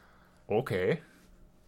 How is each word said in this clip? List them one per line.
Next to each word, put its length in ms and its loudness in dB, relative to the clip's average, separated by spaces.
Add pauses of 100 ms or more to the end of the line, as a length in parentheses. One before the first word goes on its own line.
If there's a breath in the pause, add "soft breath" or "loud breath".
(500 soft breath)
Okay. 520 0 (680 soft breath)